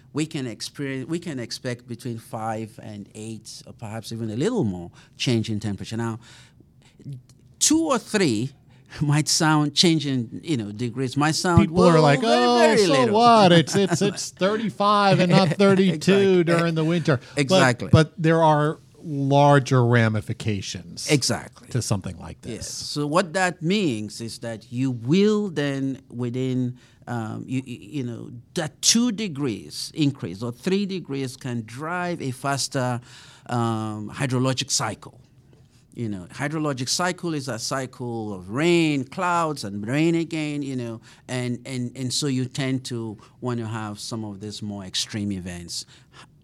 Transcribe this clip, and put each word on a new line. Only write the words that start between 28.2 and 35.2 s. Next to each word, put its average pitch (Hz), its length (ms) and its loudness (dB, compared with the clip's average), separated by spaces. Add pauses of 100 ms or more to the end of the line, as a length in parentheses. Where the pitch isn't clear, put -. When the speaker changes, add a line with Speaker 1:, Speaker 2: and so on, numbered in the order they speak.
Speaker 1:
that 156 260 -6
two 240 320 2
degrees 135 800 -6
increase 127 480 -2
or 120 100 -6
three 196 340 -2
degrees 139 500 -8
can 120 300 -8
drive 170 560 -6
a 135 80 -4
faster, 127 680 -4 (520)
um, 110 640 -2
hydrologic 127 560 -2
cycle. - 500 -6 (720)